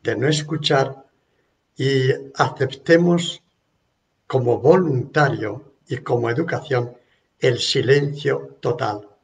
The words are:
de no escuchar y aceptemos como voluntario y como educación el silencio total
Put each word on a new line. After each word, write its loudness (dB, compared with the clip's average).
de -2
no 0
escuchar -2
y 2
aceptemos 0
como 0
voluntario 0
y -6
como -2
educación -4
el 0
silencio 0
total -4